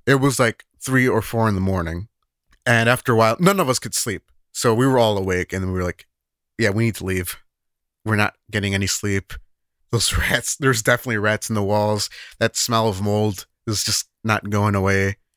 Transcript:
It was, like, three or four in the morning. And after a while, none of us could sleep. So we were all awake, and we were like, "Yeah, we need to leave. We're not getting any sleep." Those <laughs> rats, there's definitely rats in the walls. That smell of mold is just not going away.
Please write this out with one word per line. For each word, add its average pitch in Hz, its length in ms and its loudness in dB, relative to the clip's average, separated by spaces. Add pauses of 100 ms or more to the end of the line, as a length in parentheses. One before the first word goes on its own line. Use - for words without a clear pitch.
It 143 100 4
was, 135 240 2
like, 120 260 0 (140)
three 131 280 0
or 110 140 0
four 113 260 0
in 101 80 2
the 95 60 -2
morning. 92 460 -4 (580)
And 117 240 4
after 123 240 0
a - 20 2
while, 113 240 4
none 196 200 4
of 151 100 0
us 127 100 0
could - 160 -10
sleep. - 280 -6 (280)
So 120 220 0
we 123 120 4
were 131 140 4
all 107 180 4
awake, 92 360 -2
and 95 140 -2
we 92 40 -2
were 92 120 -2
like, 87 220 -8 (520)
"Yeah, 110 140 2
we 110 140 0
need 110 100 0
to 92 100 -10
leave. 92 320 -4 (680)
We're 107 140 0
not 104 180 0 (160)
getting 101 220 -2
any 98 140 0
sleep." 98 460 -4 (580)
Those 107 260 0
<laughs> - 0 -
rats, - 400 0
there's 131 260 0
definitely 123 340 0
rats 107 320 -2
in 113 60 -2
the 104 80 0
walls. 104 460 0 (300)
That 113 180 0
smell 113 320 0
of 95 120 -4
mold 104 440 -2 (200)
is 107 180 -2
just - 260 -4 (140)
not 104 260 -2
going 104 260 0
away. 98 420 0 (200)